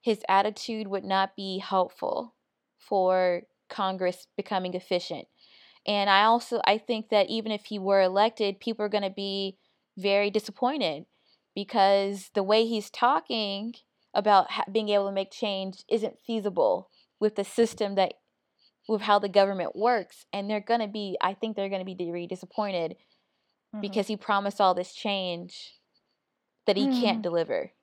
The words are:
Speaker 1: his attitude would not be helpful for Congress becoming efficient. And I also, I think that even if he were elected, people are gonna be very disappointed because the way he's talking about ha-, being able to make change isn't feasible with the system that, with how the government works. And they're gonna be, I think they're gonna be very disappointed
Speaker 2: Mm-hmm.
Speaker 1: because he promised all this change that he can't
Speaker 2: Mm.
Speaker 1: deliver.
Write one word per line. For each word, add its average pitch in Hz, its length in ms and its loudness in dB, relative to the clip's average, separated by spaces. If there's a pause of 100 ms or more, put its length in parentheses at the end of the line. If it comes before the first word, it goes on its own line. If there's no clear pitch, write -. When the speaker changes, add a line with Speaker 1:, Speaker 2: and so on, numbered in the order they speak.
Speaker 1:
his 214 280 -2
attitude 208 580 0
would 196 160 -4
not 190 320 0
be 190 240 -6
helpful - 720 -2 (440)
for 185 680 0 (260)
Congress 185 580 -4 (100)
becoming 185 360 -4
efficient. 185 540 -6 (580)
And 202 240 0
I 196 140 8
also, 233 420 2
I 208 120 4
think 220 320 -4
that 208 200 4
even 220 220 -4
if 208 140 -6
he 208 120 -8
were 196 240 2
elected, 202 580 2
people 220 260 -4
are 208 40 -2
gonna 202 200 -2
be 196 480 -6 (400)
very 202 340 2
disappointed 208 760 -4 (480)
because 196 800 0
the 202 100 0
way 214 220 4
he's 220 240 -4
talking 233 880 -2 (400)
about 202 360 6
ha-, - 200 -4
being 214 180 -2
able 202 180 2
to 196 40 -4
make 190 200 -4
change 190 560 -6
isn't 220 320 -2
feasible 180 680 0 (300)
with 214 160 2
the 202 80 -2
system 214 520 0
that, 190 180 2 (720)
with 220 140 0
how 208 180 4
the 202 100 -2
government 196 460 2
works. 220 580 -2
And 202 160 -6
they're 214 100 0
gonna 226 280 0
be, 202 340 -6
I 190 120 0
think 220 220 -6
they're 196 140 -4
gonna 190 160 -4
be 185 100 -10
very 175 320 -6
disappointed 180 680 -4 (800)
Speaker 2:
Mm-hmm. 214 80 -8
Speaker 1:
because 202 260 -2
he 214 100 -2
promised 202 440 0
all 185 140 6
this 180 180 -6
change 180 880 -6 (880)
that 196 100 2
he 262 80 2 (160)
can't 226 180 2
Speaker 2:
Mm. 208 40 -10
Speaker 1:
deliver. 165 480 -2 (120)